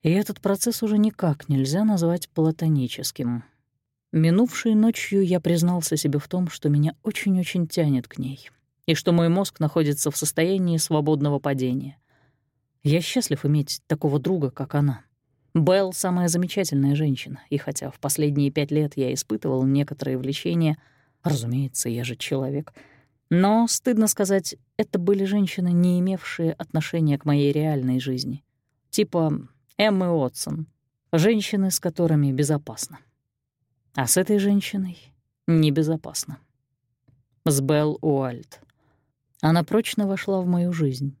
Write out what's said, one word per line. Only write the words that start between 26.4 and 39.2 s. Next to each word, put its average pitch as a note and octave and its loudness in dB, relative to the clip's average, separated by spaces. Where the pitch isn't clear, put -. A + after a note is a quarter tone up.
отношения D#3 -2
к - -6
моей C#3+ 2
реальной C#3 0
жизни. C3 -6
Типа E3 0
Эммы F#3+ 2
Уотсон. D#3 -2
Женщины, G3 2
с - -4
которыми D#3+ 2
безопасно. C#3+ -2
А C3 0
с - 2
этой G#3 2
женщиной G3 0
небезопасно. D#3 0
С C#3 4
Белл D3+ 0
Уальт. C3+ -2